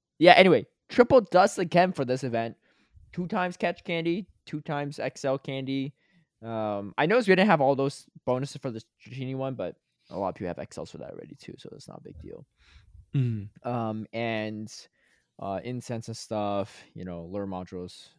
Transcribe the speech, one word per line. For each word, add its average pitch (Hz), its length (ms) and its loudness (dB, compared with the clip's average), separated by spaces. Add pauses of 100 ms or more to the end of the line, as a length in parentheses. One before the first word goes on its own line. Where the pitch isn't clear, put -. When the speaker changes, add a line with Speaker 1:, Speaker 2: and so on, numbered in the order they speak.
(180)
Speaker 1:
yeah, 170 140 12
anyway, 165 340 8 (220)
triple 240 320 6
dust 190 380 4
again 180 340 2
for 139 140 -4
this 127 180 -2
event. 113 320 -4 (560)
Two 180 140 -6
times 180 320 -4
catch 185 260 -2
candy, 170 440 -2 (180)
two 147 160 -8
times 143 360 -6
X 135 280 -4
L 135 100 0
candy. 135 560 -6 (500)
Um, 107 540 -6
I 139 80 2
noticed 208 240 2
we 190 60 8
didn't 185 160 6
have 156 100 6
all 135 160 4
those 135 300 -2 (180)
bonuses 127 380 -2
for 135 80 -6
the 110 120 -10 (240)
Dratini 131 280 -10
one, 131 220 -6
but 92 200 -8 (320)
a 85 100 -12
lot 95 120 -2
of 87 60 -10
people 95 120 -8
have 85 100 -8
X - 200 -12
Ls 76 120 -12
for - 80 -18
that - 120 -14
already - 240 -16
too, - 240 -18
so - 140 -18
it's - 140 -20
not 50 120 -18
a - 40 -20
big - 200 -20
deal. - 240 -18 (680)
Speaker 2:
Mm-hmm. 117 540 -4
Speaker 1:
Um, 113 460 -6
and, 110 580 -6 (680)
uh, 98 260 -6
incense 120 440 -8
and 113 80 -10
stuff, 101 680 -4 (120)
you 92 100 -14
know, 87 220 -10
lure 98 200 -6
modules, 90 640 -10 (100)